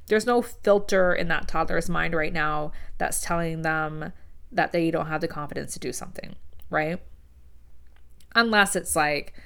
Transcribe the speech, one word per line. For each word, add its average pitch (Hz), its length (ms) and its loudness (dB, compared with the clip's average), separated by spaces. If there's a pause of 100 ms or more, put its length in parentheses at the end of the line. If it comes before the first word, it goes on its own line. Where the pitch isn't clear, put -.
there's 214 180 4
no 247 160 4
filter 190 720 4
in 170 140 2
that 160 180 2
toddler's 170 420 2
mind 165 240 2
right 160 200 0
now 151 400 0 (260)
that's - 240 0
telling 165 400 -2
them 156 500 -2 (380)
that - 220 2
they 165 180 4
don't 160 160 0
have 156 140 -2
the 165 80 -2
confidence 147 460 -6
to - 40 -10
do 127 140 -6
something, - 420 -10 (360)
right? 156 300 -2 (1300)
Unless 214 420 4
it's, - 200 -2
like, 147 380 0 (120)